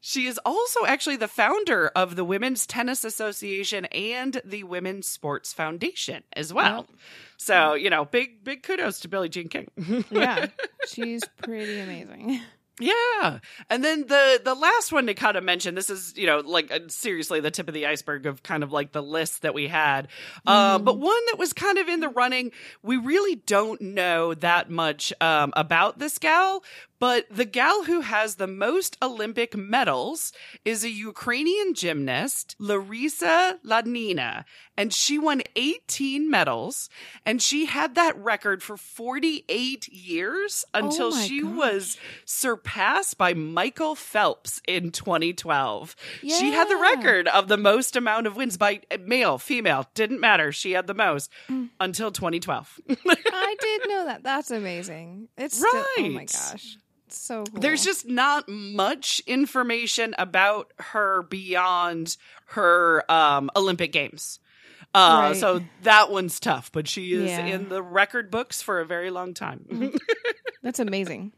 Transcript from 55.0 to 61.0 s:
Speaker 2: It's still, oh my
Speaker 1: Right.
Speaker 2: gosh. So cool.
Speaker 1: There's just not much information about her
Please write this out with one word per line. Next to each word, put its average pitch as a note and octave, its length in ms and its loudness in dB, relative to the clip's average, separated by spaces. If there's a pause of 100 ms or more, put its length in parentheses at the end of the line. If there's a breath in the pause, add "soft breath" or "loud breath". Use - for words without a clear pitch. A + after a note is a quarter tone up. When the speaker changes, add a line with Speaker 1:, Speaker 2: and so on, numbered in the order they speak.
Speaker 2:
It's C#4 200 -6
still, D4+ 160 2
oh C5 300 0
my D3 160 -4
Speaker 1:
Right. - 140 -10
Speaker 2:
gosh. - 440 -8 (340)
So A3 340 -10
cool. G#3+ 160 -10
Speaker 1:
There's D4+ 240 2
just F#4 220 -2
not C4 440 0
much G#3 760 -2
information A#3+ 920 0
about F#3+ 600 2
her G3 440 0